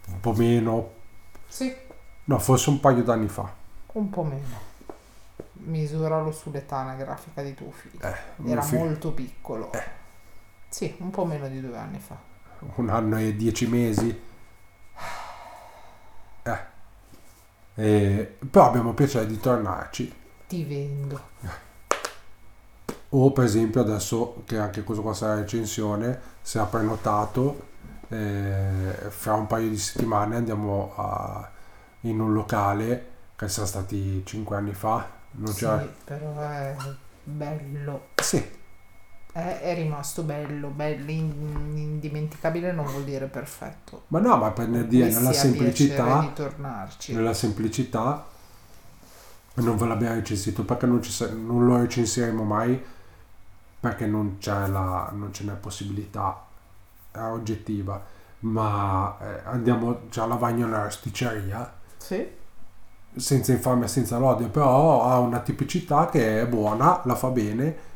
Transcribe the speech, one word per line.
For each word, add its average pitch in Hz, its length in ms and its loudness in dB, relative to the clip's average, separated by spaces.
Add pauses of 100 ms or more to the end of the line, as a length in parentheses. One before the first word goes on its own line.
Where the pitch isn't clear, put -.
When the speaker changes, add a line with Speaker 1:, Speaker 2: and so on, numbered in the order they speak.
Speaker 1:
Un - 100 -8
po' 120 140 0
meno. 117 580 4 (560)
Speaker 2:
Sì. 262 280 -4 (500)
Speaker 1:
No, 135 140 4
forse 131 300 4
un 143 100 4
paio 127 240 6
d'anni 113 240 2
fa. 92 240 -6 (420)
Speaker 2:
Un 208 180 -2
po' 180 120 -2
meno. 135 420 -6 (960)
Misuralo 156 720 -2
sull'età 143 460 -8
anagrafica 131 640 -8
di 139 140 -8
tuo - 160 -14
figlio. - 320 -18
Speaker 1:
Eh, 92 120 -4 (220)
mio 117 140 -4
Speaker 2:
Era 123 100 2
Speaker 1:
figlio. 156 220 0
Speaker 2:
molto 156 280 -2
piccolo. - 600 -4
Speaker 1:
Eh. - 100 -4 (880)
Speaker 2:
Sì, 147 300 -6
un 175 100 -8
po' 196 160 -2
meno 147 220 -4
di 131 120 -8
due 127 180 -8
anni 101 220 -10
fa. - 160 -16 (600)
Speaker 1:
Un 117 140 0
anno 110 280 2
e 107 180 2
dieci 113 320 2
mesi. 113 540 2 (2250)
Eh. 107 160 -4 (1160)
Eh, 104 600 4 (120)
però 165 180 12
abbiamo 117 260 2
piacere 127 320 4
di 107 140 -4
tornarci. 117 720 0 (340)
Speaker 2:
Ti 175 160 -4
vendo. 143 580 -4 (1900)
Speaker 1:
O 135 200 8
per 131 140 4
esempio 113 360 4
adesso, 107 640 0
che 117 120 -4
anche 104 260 -4
questo 107 180 -4
qua 107 120 -2
sarà 107 220 0
recensione, 107 840 -2 (220)
se - 180 -2
ha 104 60 2
prenotato, 107 1000 0 (440)
eh, 98 840 0 (140)
fra - 240 -2
un 107 140 2
paio 113 220 2
di 107 80 -2
settimane 107 580 0
andiamo 104 600 0
a, 98 540 -4 (520)
in 110 180 -2
un 110 140 2
locale 107 760 0 (240)
che 104 120 -6
siamo 98 200 -2
stati 95 580 -4
cinque 107 320 -6
anni 104 160 -2
fa. 110 420 -2 (160)
Non 107 220 -6
Speaker 2:
Sì, 107 120 -2
Speaker 1:
c'è 107 220 2 (160)
Speaker 2:
però 147 380 -8
è 143 340 -6 (480)
bello. 147 920 -8
Speaker 1:
Sì. - 400 -2 (760)
Speaker 2:
È, 175 300 -6
è 170 140 -2
rimasto 156 480 -4
bello, 147 460 -6
bello, 147 420 -4
in-, 151 680 -2
indimenticabile 151 960 -2
non 156 140 -2
vuol 139 160 -4
dire 135 240 -4
perfetto. - 800 -12
Speaker 1:
Ma 156 120 2
no, 220 180 6
ma 107 140 2
per 117 180 -2
Speaker 2:
Per 117 160 2
Speaker 1:
dire, 120 220 8
Speaker 2:
cui 110 80 4
Speaker 1:
nella 123 160 4
Speaker 2:
si 139 160 4
ha 127 40 6
piacere 123 220 4
Speaker 1:
semplicità, 139 480 6
Speaker 2:
di 147 120 0
tornarci. 131 800 -8
Speaker 1:
nella 113 200 2
semplicità 110 920 0 (1300)
non 117 220 2
ve 113 100 2
l'abbiamo 113 280 2
recensito 107 500 -2
perché 123 220 0
non 123 140 4
ci - 100 -8
sa-, 113 200 -2
non 117 340 2
lo 123 120 8
recensiremo 117 640 2
mai, 117 400 2 (960)
perché 110 280 -2
non 104 320 0
c'è 101 280 0
la, 92 460 -2
non 101 180 -8
ce 104 120 -10
n'è 101 100 -4
possibilità, 98 880 -6 (680)
è 117 80 -10
oggettiva. 107 840 -4 (360)
Ma, 104 840 0
eh, 101 240 -10
andiamo, 120 640 2
cioè, 117 140 -2
alla 120 120 0
Vagnola 117 300 2
è 110 120 -2
una 107 80 0
rosticceria. 110 880 -4 (240)
Speaker 2:
Sì. - 300 -4 (880)
Speaker 1:
Senza 131 360 2
infamia, 123 360 4
senza 120 300 0
lode, 120 300 4
però 135 560 6
ha 127 160 6
una 120 220 4
tipicità 151 680 2
che 113 320 4
è 120 60 2
buona, 117 580 4
la 123 100 2
fa 131 140 0
bene, 120 560 0 (100)